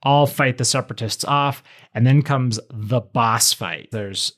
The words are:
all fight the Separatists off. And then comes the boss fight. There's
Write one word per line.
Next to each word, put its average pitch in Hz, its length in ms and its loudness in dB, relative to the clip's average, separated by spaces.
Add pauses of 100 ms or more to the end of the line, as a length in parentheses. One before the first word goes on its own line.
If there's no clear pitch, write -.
all 143 240 4
fight 131 320 0
the 131 60 -2
Separatists 113 600 -4
off. 143 380 0 (300)
And 117 140 4
then 139 160 6
comes 127 380 -2 (100)
the 107 300 -2
boss 113 520 0
fight. 85 380 -8
There's 196 480 -6